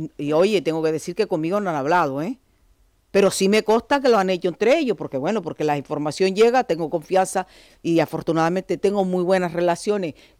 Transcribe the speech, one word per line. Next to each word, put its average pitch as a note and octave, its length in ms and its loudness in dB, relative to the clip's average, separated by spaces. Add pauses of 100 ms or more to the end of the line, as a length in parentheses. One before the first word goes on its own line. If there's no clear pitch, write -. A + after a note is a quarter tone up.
(180)
y D3 140 -4
oye, F#3 280 2
tengo D#3+ 220 -2
que D#3+ 100 0
decir E3+ 220 -6
que G#3 120 -2
conmigo F3 340 -2
no F#3+ 100 -2
han D#3 60 -2
hablado, C#3+ 440 0
¿eh? A3+ 180 -6 (760)
Pero F#3+ 200 4
sí F#3+ 160 0
me G#3+ 160 2
consta A#3+ 360 2
que C4 80 2
lo A3+ 100 6
han F#3+ 120 0
hecho F3+ 180 -2
entre A3+ 300 2
ellos, B3+ 180 -2
porque C#3+ 200 -8
bueno, F3+ 260 -2
porque D#3 220 -6
la D3 120 0
información D3+ 600 -2
llega, A#3 260 4
tengo D#3+ 280 -4
confianza F#3 580 -2 (340)
y E3 160 2
afortunadamente E3 800 -2
tengo G3 260 0
muy F3+ 200 -2
buenas F3+ 280 0
relaciones F3 640 -2 (260)